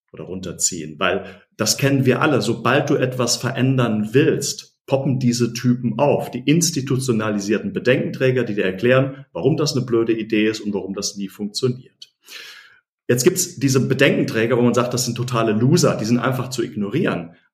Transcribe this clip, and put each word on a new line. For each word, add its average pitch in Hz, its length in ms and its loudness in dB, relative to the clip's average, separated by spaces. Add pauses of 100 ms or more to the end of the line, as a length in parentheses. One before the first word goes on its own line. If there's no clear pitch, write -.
(120)
oder 78 120 -16
runterziehen, 85 760 -6
weil - 440 -2 (140)
das 107 220 -2
kennen 135 260 2
wir 127 160 4
alle. 147 220 2
Sobald 120 480 0
du 139 60 4
etwas 127 400 0
verändern 120 760 0
willst, - 760 0
poppen 131 320 0
diese 117 340 0
Typen 123 460 -2
auf, 139 320 0
die 123 100 -8
institutionalisierten 110 1300 0
Bedenkenträger, 131 720 0
die 110 100 -4
dir 101 100 0
erklären, 127 680 0
warum 123 240 0
das 143 200 -2
eine 107 100 -2
blöde 113 260 0
Idee 110 340 0
ist 110 140 -2
und 101 140 -4
warum 95 200 -6
das 101 220 -6
nie 101 120 -8
funktioniert. - 840 -6 (1000)
Jetzt 127 120 0
gibt's - 320 2
diese 127 300 2
Bedenkenträger, 127 680 2
wo 120 60 2
man 120 100 4
sagt, 123 220 0
das 117 100 -2
sind 117 120 -4
totale 113 360 0
Loser, 127 460 4
die 104 80 -4
sind 117 120 2
einfach 127 300 -2
zu - 140 -4
ignorieren. 101 720 -4 (200)